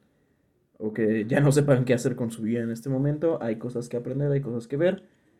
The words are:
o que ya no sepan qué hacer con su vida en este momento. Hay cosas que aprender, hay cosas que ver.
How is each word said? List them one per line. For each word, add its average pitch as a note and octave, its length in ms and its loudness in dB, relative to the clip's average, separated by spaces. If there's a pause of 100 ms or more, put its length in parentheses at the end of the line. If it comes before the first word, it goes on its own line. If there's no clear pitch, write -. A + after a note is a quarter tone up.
(800)
o G#2+ 160 -6
que A2 320 2
ya C3+ 140 2
no C#3+ 120 6
sepan C#3+ 320 4
qué B2 80 2
hacer - 240 0
con A#2 140 -4
su A#2 100 -12
vida A#2 220 -2
en A#2 80 -4
este A2+ 180 -8
momento. D3 540 0
Hay A2+ 140 -2
cosas A#2+ 340 -8
que A#2+ 80 -4
aprender, C3+ 340 -2
hay C#3 80 2
cosas A#2 260 -6
que C#3+ 120 -4
ver. F#3 240 0 (380)